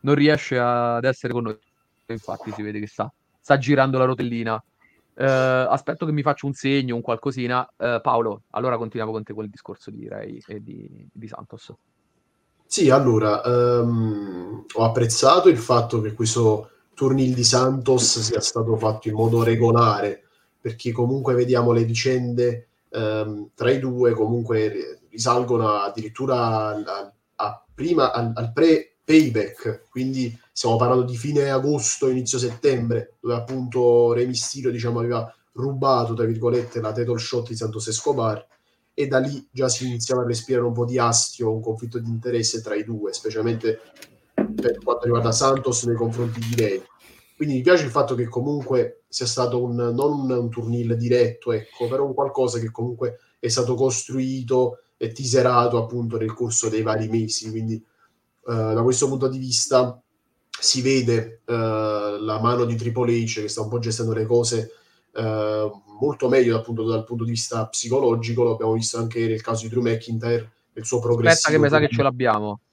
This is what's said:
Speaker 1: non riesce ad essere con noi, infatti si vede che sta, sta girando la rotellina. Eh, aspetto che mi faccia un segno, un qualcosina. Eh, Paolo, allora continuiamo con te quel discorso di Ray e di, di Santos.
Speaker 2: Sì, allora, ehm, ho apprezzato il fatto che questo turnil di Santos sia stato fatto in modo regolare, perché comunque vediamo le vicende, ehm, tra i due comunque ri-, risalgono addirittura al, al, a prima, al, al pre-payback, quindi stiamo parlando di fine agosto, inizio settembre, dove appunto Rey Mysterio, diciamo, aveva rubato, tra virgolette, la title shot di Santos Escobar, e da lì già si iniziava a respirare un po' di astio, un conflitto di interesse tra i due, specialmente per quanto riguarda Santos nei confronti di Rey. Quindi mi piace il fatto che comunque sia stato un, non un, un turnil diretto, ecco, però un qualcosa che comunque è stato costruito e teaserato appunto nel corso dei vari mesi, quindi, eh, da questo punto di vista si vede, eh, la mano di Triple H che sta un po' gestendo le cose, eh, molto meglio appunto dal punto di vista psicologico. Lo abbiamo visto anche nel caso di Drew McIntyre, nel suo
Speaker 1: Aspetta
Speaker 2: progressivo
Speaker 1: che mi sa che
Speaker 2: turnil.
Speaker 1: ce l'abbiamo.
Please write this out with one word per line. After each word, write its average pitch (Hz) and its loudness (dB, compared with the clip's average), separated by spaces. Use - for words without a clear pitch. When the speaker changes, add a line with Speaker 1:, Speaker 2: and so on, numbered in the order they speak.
Speaker 1:
non 139 4
riesce 143 4
ad 120 0
essere 127 -2
con 117 -2
noi, 107 -8
infatti 113 -10
si 107 -10
vede 104 -6
che 104 -8
sta, 110 -6
sta 139 4
girando 135 2
la 131 4
rotellina. 117 -2
Eh, 131 -4
aspetto 131 0
che 156 -2
mi 147 -2
faccia 143 -2
un 139 -4
segno, 135 0
un 117 -6
qualcosina. 123 -2
Eh, 120 -2
Paolo, 117 0
allora 120 -2
continuiamo 113 -6
con 110 -6
te 107 -14
quel 107 -8
discorso - -18
di - -14
Ray - -12
e 107 -14
di, - -18
di 113 -18
Santos. - -18
Speaker 2:
Sì, 160 4
allora, 110 4
ehm, 113 0
ho 113 2
apprezzato 135 4
il 156 6
fatto 117 0
che 107 -4
questo 110 2
turnil 131 2
di 120 0
Santos 127 4
sia 110 -2
stato 110 0
fatto 110 -2
in 107 -4
modo 113 2
regolare, 113 2
perché 117 -6
comunque 123 0
vediamo 120 4
le 117 4
vicende, 120 0
ehm, 107 -4
tra 113 0
i 139 4
due 123 2
comunque 110 0
ri-, - -8
risalgono 117 0
addirittura 110 -2
al, 107 -6
al, 98 -10
a - -6
prima, 147 2
al, 117 -2
al 113 -6
pre-payback, 147 2
quindi 127 -4
stiamo 117 0
parlando 123 4
di 123 -4
fine 143 0
agosto, 135 0
inizio 127 -2
settembre, 117 0
dove 120 -2
appunto 120 2
Rey 123 2
Mysterio, 127 -4
diciamo, 120 -2
aveva 117 -2
rubato, 131 0
tra 113 0
virgolette, 117 -2
la 107 -4
title 117 -2
shot 117 -6
di 117 -10
Santos 107 -6
Escobar, 110 -2
e 143 -2
da 131 2
lì 139 -4
già 127 0
si 127 -4
iniziava 123 -2
a 120 -2
respirare 120 0
un 117 -2
po' 120 -2
di 123 -2
astio, 117 0
un 110 -4
conflitto 113 -6
di 113 -8
interesse 117 -2
tra 107 -6
i 104 -4
due, 104 -6
specialmente 113 -4
per - -2
quanto - -2
riguarda 117 2
Santos 131 0
nei 117 0
confronti 113 -4
di 113 -4
Rey. 101 0
Quindi 147 -2
mi 127 0
piace 175 6
il 127 -4
fatto 135 0
che 117 0
comunque 127 -2
sia - -6
stato 123 0
un, 120 -4
non 120 -2
un, 139 0
un 120 0
turnil 117 -2
diretto, 120 2
ecco, 113 -4
però 135 0
un 135 -4
qualcosa 131 0
che 113 -4
comunque 120 -6
è 120 -4
stato 120 0
costruito 127 -2
e 113 -4
teaserato 123 2
appunto 117 -4
nel 110 -4
corso 113 -2
dei 110 0
vari 110 -2
mesi, 110 -2
quindi, 113 -4
eh, - -14
da 117 2
questo 127 2
punto 131 0
di 131 -4
vista 127 0
si - 0
vede, 120 2
eh, 110 -2
la 107 -2
mano 120 4
di 117 -2
Triple 117 0
H 113 0
che 107 -6
sta 110 -6
un 107 -6
po' 120 -2
gestendo 113 -2
le 110 -2
cose, 117 0
eh, 107 -2
molto 131 0
meglio 123 4
appunto 113 -4
dal 113 -2
punto 117 -6
di 117 -4
vista 113 -4
psicologico. 117 0
Lo 117 2
abbiamo 110 0
visto 113 -2
anche 117 -2
nel 113 -2
caso 113 -4
di 113 -10
Drew 123 0
McIntyre, 113 -2
nel 110 -14
suo 123 -2
Speaker 1:
Aspetta 117 2
Speaker 2:
progressivo 151 4
Speaker 1:
che 151 6
mi 143 4
sa 151 4
che 151 4
Speaker 2:
turnil. 120 -2
Speaker 1:
ce 139 2
l'abbiamo. 113 0